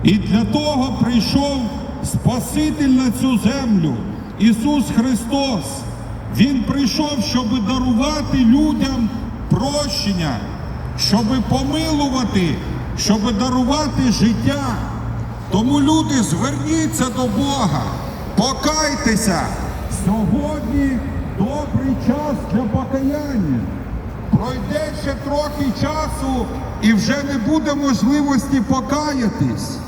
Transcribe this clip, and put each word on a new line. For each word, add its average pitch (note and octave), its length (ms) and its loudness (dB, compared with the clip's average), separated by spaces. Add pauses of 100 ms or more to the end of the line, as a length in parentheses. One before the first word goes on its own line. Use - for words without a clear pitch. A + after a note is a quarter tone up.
І F#3 140 6
для G#3+ 280 2
того C#4+ 560 0
прийшов B3+ 600 2 (420)
Спаситель D4 880 0
на B3+ 220 4 (100)
цю C4 160 2
землю, G#3 560 2 (460)
Ісус A#3+ 460 4 (100)
Христос. B3+ 680 0 (760)
Він B3+ 260 4
прийшов, C#4 480 0 (180)
щоб B3 380 0
дарувати B3+ 720 0
людям B3+ 720 4 (400)
прощення, G3+ 880 0 (600)
щоб G#3+ 260 2 (240)
помилувати, C4 1040 0 (420)
щоб G#3+ 420 2
дарувати B3+ 720 2
життя. C4 520 2 (880)
Тому, C4 300 4
люди, C#4 420 4
зверніться C#4+ 840 0
до B3 220 -2
Бога, A3 560 0 (520)
покайтеся. C4 1040 0 (640)
Сьогодні C4 920 0 (400)
добрий C4 580 0 (120)
час C#4+ 280 0 (180)
для A3+ 80 2
покаяння. C4 1000 0 (720)
Пройде B3+ 600 0 (100)
ще C#4 120 -2 (120)
трохи D4 400 0 (160)
часу, C#4 640 -2 (360)
і G#3+ 120 4
вже C4 300 2
не C#4 140 -2
буде D4 360 0
можливості C#4 880 2
покаятись. B3 1160 0 (100)